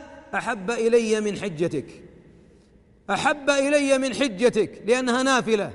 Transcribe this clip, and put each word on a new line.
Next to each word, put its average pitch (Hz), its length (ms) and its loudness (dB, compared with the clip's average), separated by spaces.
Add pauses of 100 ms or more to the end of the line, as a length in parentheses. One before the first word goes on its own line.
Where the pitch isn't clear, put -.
(340)
أحب 196 360 -4
إلي 226 500 2
من 202 180 -2
حجتك، 160 480 -4 (1200)
أحب 277 400 0
إلي 277 480 2
من 262 160 -2
حجتك"، 214 720 0
لأنها 254 360 2
نافلة. 220 520 2